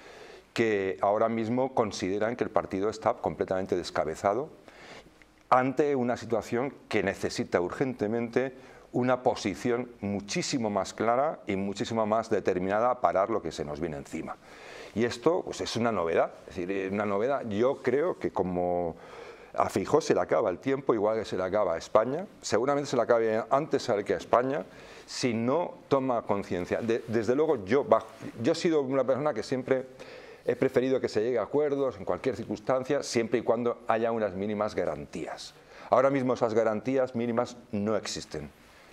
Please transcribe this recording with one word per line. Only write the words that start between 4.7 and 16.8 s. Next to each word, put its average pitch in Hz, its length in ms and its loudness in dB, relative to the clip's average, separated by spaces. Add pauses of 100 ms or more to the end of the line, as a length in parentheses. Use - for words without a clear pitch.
ante 135 440 4
una 120 220 0
situación 117 580 -2 (140)
que 104 160 2
necesita 95 560 0
urgentemente 117 920 -2 (360)
una 127 320 0
posición 117 640 0 (120)
muchísimo 104 720 -2
más 98 240 -2
clara 127 520 0
y 104 80 0
muchísimo 104 520 -2
más 110 220 0
determinada 98 640 2
a 123 100 -2
parar 92 300 2
lo 104 100 0
que 80 120 -6
se 78 120 -6
nos 73 160 -8
viene 78 160 -4
encima. - 400 -10 (600)
Y 110 80 2
esto, 120 400 0
pues, - 160 -8
es 92 160 -6
una 117 160 2
novedad, 92 400 2 (160)
es - 80 -14
decir, 90 160 -4
es 95 200 -2